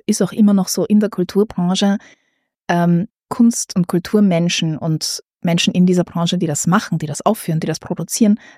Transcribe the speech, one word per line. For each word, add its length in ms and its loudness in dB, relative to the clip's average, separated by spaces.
ist 160 0
auch 100 -2
immer 220 4
noch 140 2
so 180 -2
in 140 2
der 100 0
Kulturbranche, 880 0
ähm, 400 2
Kunst- 460 0
und 120 0
Kulturmenschen 920 0
und 460 -4
Menschen 320 0
in 120 4
dieser 180 4
Branche, 340 -4
die 100 -2
das 200 -4
machen, 320 0
die 60 -8
das 200 -6
aufführen, 340 -2
die 80 -4
das 120 -4
produzieren, 600 0